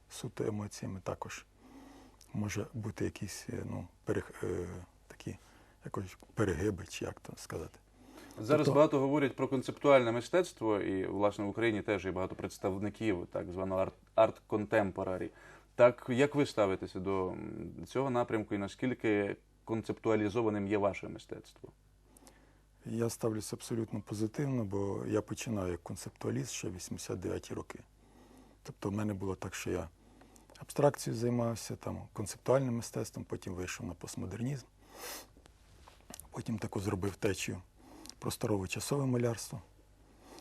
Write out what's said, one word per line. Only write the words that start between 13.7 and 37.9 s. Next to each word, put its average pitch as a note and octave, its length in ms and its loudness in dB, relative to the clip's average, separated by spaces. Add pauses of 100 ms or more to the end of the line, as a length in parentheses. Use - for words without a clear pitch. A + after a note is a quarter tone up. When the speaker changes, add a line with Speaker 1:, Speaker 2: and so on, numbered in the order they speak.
Speaker 2:
арт-, F#2+ 100 2 (240)
арт-контемпорарі. G2 1120 2 (460)
Так, B2 340 8
як C#3 260 4
ви C#3+ 100 6
ставитеся F#2+ 540 2
до, F#2+ 300 2
м, D#2+ 420 -8 (160)
цього C3+ 220 0
напрямку, A#2 460 2
і - 20 2
наскільки G2+ 760 2 (300)
концептуалізованим G#2+ 1000 2
є G#2 100 4
ваше G2+ 300 2
мистецтво? - 600 -14 (1160)
Speaker 1:
Я A2+ 240 0
ставлюся A2 460 -2
абсолютно A2+ 460 -4
позитивно, A2+ 600 -2
бо G2 440 -2
я G#2+ 140 2
починав G#2+ 480 -4
як E2+ 140 -4
концептуаліст A2+ 680 -6
ще - 160 -6
в F#2 80 -6
вісімдесят - 440 -6
дев'яті F#2 340 -4
роки. - 260 -10 (840)
Тобто - 260 -6
в F#2+ 40 0
мене G#2+ 200 -2
було F#2+ 220 -4
так, - 200 -8
що - 140 -6
я F2 200 -2 (720)
абстракцією C3+ 600 2
займався, A#2 540 0
там, F#2 260 -8 (120)
концептуальним B2 640 2
мистецтвом, - 500 -6
потім - 280 -8
вийшов F2+ 340 -6
на F2+ 60 -6
постмодернізм, A#2 720 -6 (1700)
потім A#2 280 -4
таку A2 200 -4
зробив G2 360 -2
течію F#2+ 460 -2 (580)